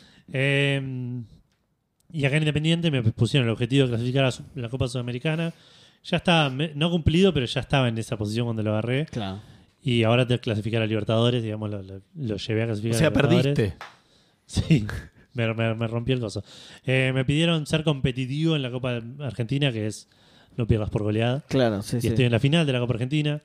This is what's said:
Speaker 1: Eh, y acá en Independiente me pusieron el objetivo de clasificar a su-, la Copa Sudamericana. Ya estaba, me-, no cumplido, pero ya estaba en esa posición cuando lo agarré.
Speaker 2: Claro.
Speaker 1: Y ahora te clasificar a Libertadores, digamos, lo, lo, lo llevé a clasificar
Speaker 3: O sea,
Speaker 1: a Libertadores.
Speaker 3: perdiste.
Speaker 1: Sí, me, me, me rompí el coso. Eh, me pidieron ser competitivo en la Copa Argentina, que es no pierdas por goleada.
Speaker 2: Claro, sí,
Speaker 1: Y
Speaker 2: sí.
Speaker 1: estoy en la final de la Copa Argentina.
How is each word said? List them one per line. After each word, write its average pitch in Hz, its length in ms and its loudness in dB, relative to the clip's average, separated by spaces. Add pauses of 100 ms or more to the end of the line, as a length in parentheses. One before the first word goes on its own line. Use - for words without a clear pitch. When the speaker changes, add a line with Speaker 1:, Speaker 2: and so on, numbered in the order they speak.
(340)
Speaker 1:
Eh, 139 480 0 (1300)
y 143 140 -2
acá 135 120 2
en 156 60 2
Independiente 156 480 0
me 131 120 0
pusieron 120 440 2
el 113 60 2
objetivo 127 320 2
de 120 60 -2
clasificar 123 340 0
a 127 60 2
su-, 147 120 -8 (120)
la 120 140 -8
Copa 131 180 -4
Sudamericana. 127 640 -4 (500)
Ya 175 140 0
estaba, 160 320 4
me-, 143 260 -4
no 160 140 0
cumplido, 175 440 4
pero 135 120 0
ya 123 160 -4
estaba 131 260 2
en 113 100 -2
esa 113 200 -6
posición 110 300 -2
cuando 113 160 -2
lo 107 80 0
agarré. 120 340 -2
Speaker 2:
Claro. 101 340 -6 (420)
Speaker 1:
Y 120 220 2
ahora 120 240 4
te 120 120 0
clasificar 110 420 -2
a 110 60 0
Libertadores, 113 560 2
digamos, 107 260 -6
lo, 101 120 -8
lo, 95 200 -16 (140)
lo 117 220 -4
llevé 110 260 -2
a - 20 -2
clasificar 113 300 -2
Speaker 3:
O 113 40 0
sea, 160 80 4
Speaker 1:
a - 40 2
Libertadores. 143 440 4
Speaker 3:
perdiste. 107 220 0 (680)
Speaker 1:
Sí, 110 420 2 (460)
me, 113 200 -2
me, 113 220 0
me 113 120 -4
rompí 117 260 -2
el 127 60 -2
coso. 104 240 -6 (420)
Eh, 131 280 2
me 131 120 0
pidieron 156 400 2
ser - 180 -2
competitivo 135 720 0
en 143 60 0
la 123 100 -4
Copa 123 300 -4 (200)
Argentina, 131 500 -2
que 110 160 -2
es - 200 -8 (480)
no 120 100 -2
pierdas 104 240 2
por 110 140 -2
goleada. 113 460 0
Speaker 2:
Claro, 113 340 2
sí, - 140 -4
Speaker 1:
Y 117 40 -2
Speaker 2:
sí. 123 60 0
Speaker 1:
estoy 117 180 4
en 120 60 4
la 110 80 4
final 151 260 4
de 135 80 0
la 123 60 0
Copa 120 140 -2
Argentina. 147 520 -2